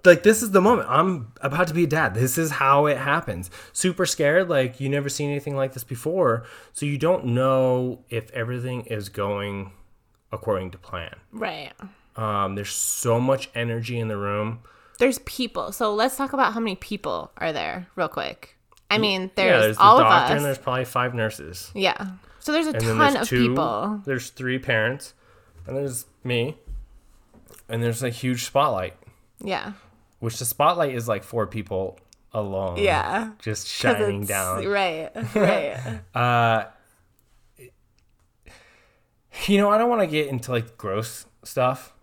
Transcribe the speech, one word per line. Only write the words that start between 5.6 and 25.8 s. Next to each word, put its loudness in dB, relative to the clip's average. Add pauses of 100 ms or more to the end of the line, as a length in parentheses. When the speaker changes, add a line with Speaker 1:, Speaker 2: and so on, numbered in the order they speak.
Speaker 1:
this -12
before, 0 (280)
so -8
you -4
don't 2
know 0
if -6
everything -6
is -6
going -6 (580)
according -4
to -20
plan. -12 (180)
Speaker 2:
Right. -10 (440)
Speaker 1:
Um, -2
there's -8
so 0
much 0
energy -4
in -4
the -4
room. -4 (380)
Speaker 2:
There's 2
people. -8
So -2
let's 0
talk -4
about 0
how -6
many -2
people -8
are -4
there -6
real -2
quick. -10 (340)
I 4
Speaker 1:
Y-, 2
Speaker 2:
mean, 0
Speaker 1:
yeah, -6
Speaker 2:
there's 6
Speaker 1:
there's 2
the 6
Speaker 2:
all 10
of 8
Speaker 1:
doctor 6
Speaker 2:
us. 2
Speaker 1:
and 0
there's -2
probably -4
five -2
nurses. -6
Speaker 2:
Yeah. -2 (320)
So -6
there's 2
a -2
Speaker 1:
And -2
then 0
Speaker 2:
ton 6
Speaker 1:
there's 0
Speaker 2:
of -4
Speaker 1:
two, 2
Speaker 2:
people. -2
Speaker 1:
there's -4
three -4
parents, -2 (520)
and -8
there's -6 (180)